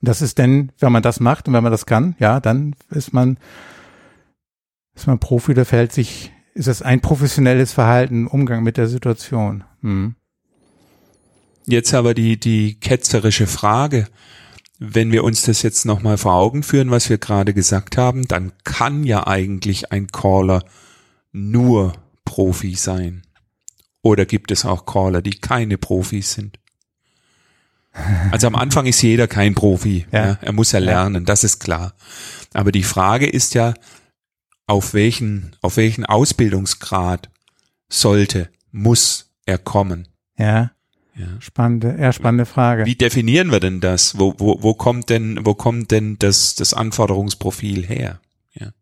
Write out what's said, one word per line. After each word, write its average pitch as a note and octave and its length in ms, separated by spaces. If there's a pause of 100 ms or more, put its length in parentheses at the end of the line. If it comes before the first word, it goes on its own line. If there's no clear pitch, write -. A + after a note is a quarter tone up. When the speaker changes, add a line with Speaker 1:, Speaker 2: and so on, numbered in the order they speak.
Speaker 1:
Und C#3+ 80
das A#2 120
ist D3 160
denn, C3+ 340 (100)
wenn B2 120
man A2+ 100
das A#2 160
macht B2 300
und C3 60
wenn A#2 80
man A#2 100
das A2 140
kann, C#3+ 320
ja, G#2+ 200
dann C3+ 360 (160)
ist D3+ 240
man, B2+ 240 (1600)
ist - 120
man C3 120
Profi, B2+ 360
da B2 100
verhält A#2+ 280
sich, - 380 (220)
ist C3 160
das B2 140
ein B2+ 180
professionelles B2+ 720
Verhalten B2 500
im A#2 40
Umgang B2 360
mit A2+ 140
der A#2 120
Situation. A2+ 760 (160)
Hm. G2+ 340 (1500)
Speaker 2:
Jetzt A#2+ 280
aber A#2+ 200
die, A2+ 240
die G#2+ 400
ketzerische A2 680
Frage. A2+ 600 (720)
Wenn A2+ 340
wir A2+ 120
uns A2 180
das A2 200
jetzt - 240
nochmal G#2 320
vor F#2 160
Augen A#2 280
führen, C#3 280
was A#2+ 180
wir A2+ 100
gerade G2+ 360
gesagt G2 420
haben, B2+ 320
dann F#2 240 (120)
kann C#3+ 400
ja G#2+ 220
eigentlich G2 680
ein G2 160
Caller F#2+ 560 (680)
nur G#2 640 (320)
Profi F#2 480
sein. F2+ 480 (800)
Oder G2+ 240
gibt - 240
es - 160
auch F#2 180
Caller, F#2+ 380
die G2 180
keine A2+ 380
Profis F#2+ 560
sind? G#2 240 (1700)
Also - 160
am A2+ 80
Anfang C3 300
ist B2 160
jeder A#2 260
kein G2+ 260
Profi, F#2+ 560
Speaker 1:
Ja. G#2+ 160
Speaker 2:
ja. G2 160
Er G2+ 100
muss A2 200
ja G#2 80
Speaker 1:
Ja. F#2 60
Speaker 2:
lernen, F2+ 380
das G#2 200
ist - 160
klar. F2 340 (580)
Aber G2+ 200
die G2 100
Frage F#2+ 460
ist - 260
ja, A#2 200 (920)
auf G2+ 280
welchen, G#2 680
auf F2+ 140
welchen A2 280
Ausbildungsgrad G2 1300 (580)
sollte, G2+ 600 (220)
muss A2 580 (160)
er F#2+ 120
kommen? F#2 500 (300)
Speaker 1:
Ja. A2 340 (420)
Speaker 2:
Ja. F#2 120 (120)
Speaker 1:
Spannende, A#2+ 600
ja, C3 120
spannende A#2+ 340
Frage. A#2+ 400
Speaker 2:
Wie A#2+ 100
definieren B2+ 560
wir G#2 80
denn F#2 200
das? F#2 380
Wo, F#2+ 200
wo, G2+ 260
wo A2 100
kommt A#2+ 360
denn, A2+ 360
wo G#2 80
kommt A#2 380
denn G#2+ 260
das, - 380
das - 180
Anforderungsprofil G2+ 1120
her? G2 340 (340)
Ja. G2+ 160 (120)